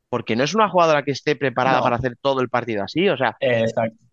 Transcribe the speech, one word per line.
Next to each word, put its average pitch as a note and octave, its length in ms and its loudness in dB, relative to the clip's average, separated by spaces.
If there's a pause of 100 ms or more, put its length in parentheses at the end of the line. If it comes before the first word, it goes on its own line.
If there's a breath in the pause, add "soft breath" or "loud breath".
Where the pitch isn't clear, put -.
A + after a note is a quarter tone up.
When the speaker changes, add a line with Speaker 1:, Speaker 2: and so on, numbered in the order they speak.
Speaker 1:
porque A2+ 260 -2
no B2 80 2
es D3+ 120 -2
una G#3+ 140 4
jugadora D#3+ 340 4
que C#3+ 80 -4
esté D3 240 -2
preparada B2+ 420 0
Speaker 2:
No. B2 60 0
Speaker 1:
para A#2+ 140 0
hacer B2 240 -4
todo C3+ 200 0
el B2 80 -2
partido A2+ 340 -2
así, E3+ 260 0
o D3 80 -2
sea, A#2+ 240 -2
Speaker 2:
Exacto. A2+ 720 -2